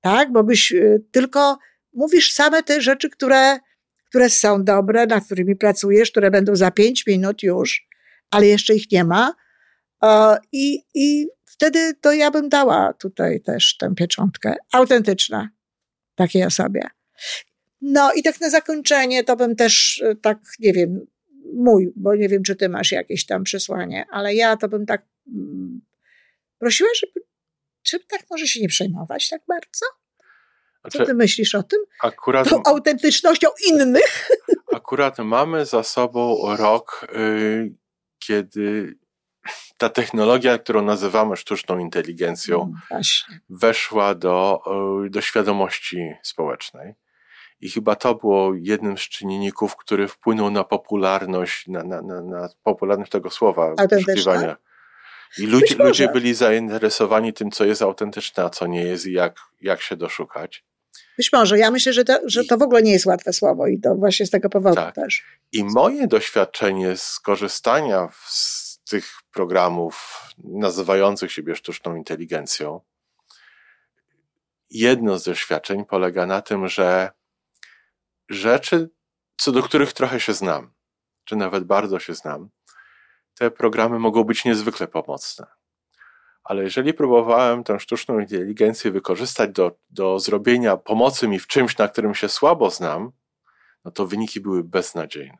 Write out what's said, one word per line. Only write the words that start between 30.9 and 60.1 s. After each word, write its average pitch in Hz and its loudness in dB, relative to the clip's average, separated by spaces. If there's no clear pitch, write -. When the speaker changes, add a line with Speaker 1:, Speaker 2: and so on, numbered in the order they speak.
Speaker 1:
ty 262 -2
myślisz 226 0
o 196 -2
tym? 415 -2
Speaker 2:
akurat 131 0
Speaker 1:
Tą 311 2
autentycznością 302 2
innych? 285 4
<laughs> - 0
Speaker 2:
Akurat 139 -2
mamy 139 0
za 117 0
sobą 120 0
rok, 107 0
y, 107 -2
kiedy 104 -4
ta 120 0
technologia, 120 2
którą 113 -2
nazywamy 101 0
sztuczną 92 -6
inteligencją, 85 -4
Speaker 1:
Mm, 82 -8
właśnie. - -4
Speaker 2:
weszła 101 0
do, 92 0
y, 101 -8
do 104 -4
świadomości 95 -4
społecznej. 76 -10
I 92 -14
chyba 107 -2
to 120 0
było 98 0
jednym 101 -4
z - -10
czynników, 98 -6
który 101 -4
wpłynął 107 -2
na 101 -2
popularność, 95 -4
na, 90 -10
na, 87 -10
na, 90 -12
na 87 -12
popularność 101 -2
tego 95 -4
słowa, 95 0
Speaker 1:
Autentyczna? 190 2
Speaker 2:
poszukiwania. 180 0
I 104 -6
ludzie, 117 6
Speaker 1:
Być - 2
może. - 6
Speaker 2:
ludzie 139 2
byli 120 0
zainteresowani 110 0
tym, 104 -8
co 104 -2
jest 104 0
autentyczne, 101 -4
a 90 -2
co 87 -8
nie 87 -4
jest 87 -6
i 92 -8
jak, 87 -2
jak 92 -4
się - -8
doszukać. 82 -12